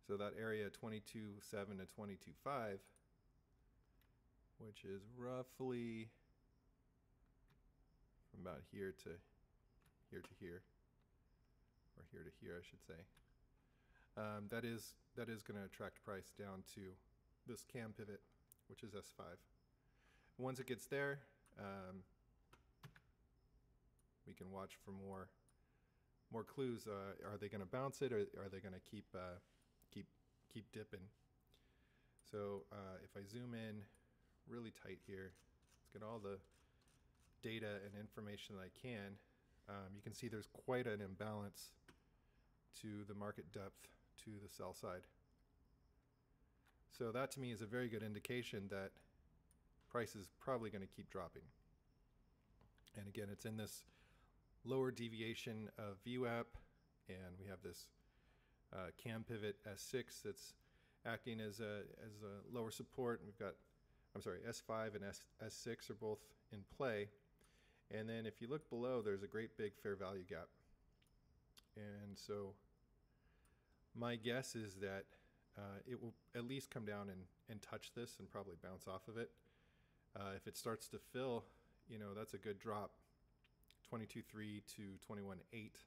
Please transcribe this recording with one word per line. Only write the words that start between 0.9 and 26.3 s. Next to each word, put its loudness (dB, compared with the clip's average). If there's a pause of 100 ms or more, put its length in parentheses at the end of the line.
seven 0
to -2
twenty-two -4 (100)
five, 4 (1800)
which -8
is 0 (160)
roughly 2 (2250)
from -6
about 0 (100)
here 2 (120)
to -4 (1040)
here -4
to -10 (100)
here, -4 (1300)
or -12
here -8
to -8 (100)
here, -4
I -10
should -14
say. -10 (1160)
Um, 2
that 2
is, 0 (200)
that 0
is -2
gonna -2
attract -4
price -4
down -4 (100)
to -6 (640)
this -6
cam -2
pivot, -6 (500)
which -10
is -6
S -4
five. -6 (1000)
Once 2
it 0
gets 2
there, 6 (400)
um, -2 (2250)
we -10
can -8
watch -2
for -8
more, -4 (1000)